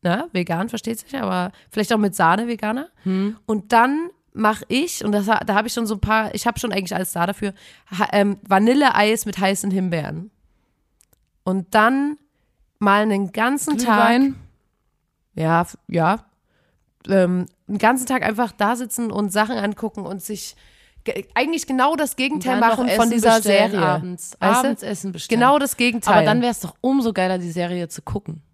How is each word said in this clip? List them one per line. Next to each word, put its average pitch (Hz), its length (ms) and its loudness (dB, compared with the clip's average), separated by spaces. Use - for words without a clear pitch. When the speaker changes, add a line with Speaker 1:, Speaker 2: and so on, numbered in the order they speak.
Speaker 1:
Na, 208 320 -2
vegan, 175 340 -2
versteht 226 320 -8
sich, - 180 -14
aber 190 360 -4
vielleicht 214 220 -2
auch 226 40 2
mit 208 160 0
Sahne, 190 360 2
Veganer. 240 400 -6
Speaker 2:
Hm. 190 420 -2
Speaker 1:
Und 214 260 -4
dann 277 380 2
mach 214 320 0
ich, 269 380 -2
und 208 80 0
das 202 160 0
ha-, 220 160 2
da 214 100 -2
hab 214 100 0
ich 220 80 -6
schon 233 120 -4
so 214 80 -4
ein 196 80 -4
paar, 214 340 0
ich 208 100 -6
hab 233 140 -2
schon 220 140 -4
eigentlich 190 200 -4
alles 180 200 -4
da 175 140 -2
dafür, 202 260 -6
ha-, 202 140 0
ähm, 202 340 2
Vanilleeis 220 800 4
mit 202 120 -8
heißen 196 340 -2
Himbeeren. 175 580 -4
Und 190 280 -4
dann 269 440 2
mal 208 240 4
einen 202 280 0
ganzen 269 460 -2
Speaker 2:
Glühwein. 233 560 4
Speaker 1:
Tag. 160 60 -6
Ja, 165 200 2
f-, - 160 -6
ja. 170 380 -2
Ähm, 180 380 2
einen 202 80 -4
ganzen 247 300 2
Tag 254 160 -2
einfach 220 280 -2
da 208 240 -2
sitzen 233 360 -6
und 208 200 -4
Sachen 214 260 0
angucken 208 480 -6
und 180 160 -10
sich - 340 -12
ge-, - 220 -6
eigentlich 294 320 -2
genau 269 280 2
das 311 200 -4
Gegenteil 262 400 -2
Speaker 2:
Und 247 60 2
dann 226 100 4
noch 220 80 0
Speaker 1:
machen 247 100 0
von 226 180 4
Speaker 2:
Essen 226 60 2
Speaker 1:
dieser 226 240 4
Speaker 2:
bestellen 208 340 4
Speaker 1:
Serie. 190 140 0
Speaker 2:
abends. 180 540 -4
Speaker 1:
Weißt 226 240 2
du? 277 40 2
Speaker 2:
Abends 233 160 -4
Essen 196 280 -8
bestellen. 180 280 -2
Speaker 1:
Genau 269 200 6
das 277 180 -2
Gegenteil. 233 380 2
Speaker 2:
Aber 208 100 6
dann 220 160 4
wär's 240 200 0
doch 170 200 -10
umso 254 320 2
geiler, 185 240 0
die 175 140 -6
Serie 175 360 -4
zu - 140 -12
gucken. 160 400 -10